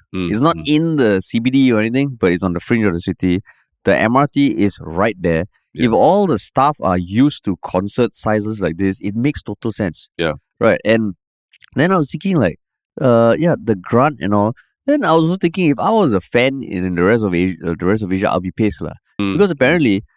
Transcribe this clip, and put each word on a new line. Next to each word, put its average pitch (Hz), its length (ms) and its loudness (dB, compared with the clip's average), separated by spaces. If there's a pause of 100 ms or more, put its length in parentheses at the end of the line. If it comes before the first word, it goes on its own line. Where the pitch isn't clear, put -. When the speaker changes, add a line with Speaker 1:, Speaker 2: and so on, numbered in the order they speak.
(140)
Speaker 1:
Mm, 92 160 -4
Speaker 2:
It's 104 100 -2
not 165 160 2
Speaker 1:
mm. 160 100 -12
Speaker 2:
in 156 300 0
the 107 240 2
C - 180 -4
B 117 120 0
D 131 220 4
or 110 80 2
anything, 127 380 -2
but 90 140 2
it's 90 100 -2
on 92 120 -2
the 87 60 -6
fringe 117 260 0
of 92 60 2
the 85 80 -2
city. 92 400 -2 (440)
The 95 120 2
M 110 200 2
R 139 100 2
T 143 220 0
is 107 320 0
right 90 400 -4
there. 85 240 0 (300)
Speaker 1:
Yeah. - 120 -2
Speaker 2:
If 110 60 2
all 170 340 2
the 143 120 0
staff 143 440 0
are 90 160 0
used 104 460 0
to 95 180 -2
concert 101 520 -2
sizes 107 460 -4
like 82 160 -2
this, 98 240 -2
it 101 140 -8
makes 127 280 -4
total 110 280 -8
sense. 95 380 -6 (100)
Speaker 1:
Yeah. 80 160 0 (240)
Speaker 2:
Right. 113 260 2
And 110 300 2 (640)
then 165 160 2
I 190 40 2
was 156 140 0
thinking, 180 260 -2
like, 98 220 0 (420)
uh, 117 380 4
yeah, 165 240 2
the 104 140 0
grant 120 440 0
and 101 140 -2
all. 104 200 2 (320)
Then 294 180 0
I 156 100 2
was 160 100 4
also 170 120 0
thinking, 180 340 0
if 131 80 0
I 190 120 -2
was 208 240 2
a 92 60 2
fan 131 440 0
in, 90 200 -6
in 90 120 -2
the 85 80 2
rest 110 200 2
of 95 100 0
Asia, 90 300 0
uh, 85 140 -2
the 90 80 -4
rest 107 160 0
of 90 100 -4
Asia, 95 160 0
I'll 90 120 0
be 90 100 -8
pissed, 107 320 -2
lah. 80 120 -10 (260)
Speaker 1:
Mm, 196 140 -2
Speaker 2:
Because 185 160 2
Speaker 1:
mm. 165 40 -2
Speaker 2:
apparently, 131 500 2 (120)